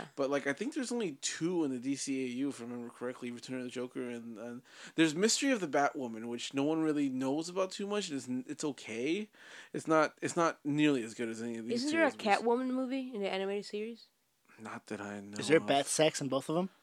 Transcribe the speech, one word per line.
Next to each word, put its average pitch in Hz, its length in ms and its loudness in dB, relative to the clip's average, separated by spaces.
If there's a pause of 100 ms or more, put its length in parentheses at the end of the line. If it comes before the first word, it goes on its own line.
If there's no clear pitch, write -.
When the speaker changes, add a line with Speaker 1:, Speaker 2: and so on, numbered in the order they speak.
(180)
Speaker 1:
But, 135 120 0
like, 143 180 0
I 139 40 2
think 220 220 -4
there's 254 180 -4
only 220 300 -2
two 170 420 0
in 139 80 0
the 131 80 -2
D 135 160 -2
C 131 300 -2
A - 20 -2 (120)
U, 139 100 0
if 120 100 -6
I 120 60 -10
remember 120 240 -8
correctly, 123 420 -6
Return 127 280 -8
of 127 40 -6
the 123 60 -8
Joker 127 320 -6
and, 117 360 -8
and 120 240 -10 (340)
there's 160 200 6
Mystery 226 360 4
of 226 100 2
the 175 60 0
Batwoman, 131 580 2
which 120 280 -6
no 135 100 2
one 160 200 4
really 147 240 2
knows 135 400 0
about 185 240 -2
too 202 160 -6
much. 202 240 -2
It's, 131 160 -6 (200)
it's 147 180 -4
okay. 147 640 -2 (420)
It's - 160 -6
not, 156 340 6
it's 143 140 -2
not 165 300 2
nearly 147 380 4
as 113 100 -8
good 117 160 -2
as 113 120 -6
any 117 160 -4
of 110 80 -8
these 240 100 0 (100)
Speaker 2:
Isn't 302 60 0
Speaker 1:
two 311 60 0
Speaker 2:
there 320 100 6
a 254 40 2
Speaker 1:
movies. - 160 -4
Speaker 2:
Catwoman 240 440 4
movie 254 440 -2
in 202 60 -4
the 196 80 0
animated 196 360 -2
series? 220 420 -8 (540)
Speaker 1:
Not 110 260 -10
that 107 120 -4
I 101 220 -6
know 101 180 -10
Speaker 3:
Is 104 80 -4
there 147 100 8
Speaker 1:
of. 104 100 0
Speaker 3:
bat 139 200 4
sex 156 320 4
in 143 80 -2
both 135 220 0
of 156 60 0
them? 185 140 0 (140)